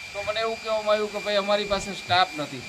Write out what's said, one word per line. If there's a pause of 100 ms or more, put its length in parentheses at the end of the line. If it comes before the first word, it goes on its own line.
(120)
તો
મને
એવું
કહેવામાં
આવ્યું
કે
ભાઈ,
અમારી
પાસે
સ્ટાફ (120)
નથી.